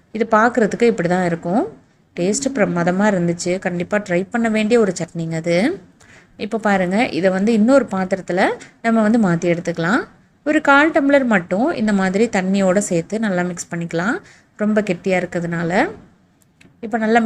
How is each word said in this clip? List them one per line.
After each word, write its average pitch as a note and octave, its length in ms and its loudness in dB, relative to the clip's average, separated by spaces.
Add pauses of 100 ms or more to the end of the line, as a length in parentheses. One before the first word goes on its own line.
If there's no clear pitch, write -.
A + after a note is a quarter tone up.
(180)
இது G#3+ 180 0
பார்க்குறதுக்கு A3+ 560 2
இப்படி F3 220 -2
தான் F#3 160 0
இருக்கும். F3 340 -2 (560)
டேஸ்ட் G#3 280 -2 (100)
பிரமாதமா F3+ 560 0
இருந்துச்சு. F3 380 -2 (140)
கண்டிப்பா F3 340 -4 (100)
ட்ரை F3 120 0 (140)
பண்ண A3+ 220 0
வேண்டிய A3 260 2
ஒரு F#3+ 180 0
சட்னிங்க E3 400 -6
அது. E3+ 160 0 (880)
இப்போ G#3+ 140 -4 (100)
பாருங்க, F#3+ 280 0 (220)
இதை F#3 180 2
வந்து G#3 220 0
இன்னொரு B3 280 4 (100)
பாத்திரத்துல F#3 520 -2 (360)
நம்ம A3+ 120 2 (120)
வந்து A#3 180 4
மாத்தி E3+ 280 0
எடுத்துக்கலாம். F3 460 -2 (480)
ஒரு D4+ 120 2 (100)
கால் D4+ 240 4
டம்ளர் C#4 400 2
மட்டும் F#3 320 0 (140)
இந்த G#3+ 100 0 (100)
மாதிரி G3 260 0 (120)
தண்ணியோட F#3+ 400 2 (120)
சேர்த்து F#3 360 -2
நல்லா F3+ 240 -2
மிக்ஸ் - 220 -12
பண்ணிக்கலாம், E3+ 440 -4 (460)
ரொம்ப G#3+ 160 2 (100)
கெட்டியா F#3 340 -2
இருக்கிறதுனால. E3+ 480 -4 (1120)
இப்போ A3+ 200 -6
நல்லா A3+ 200 2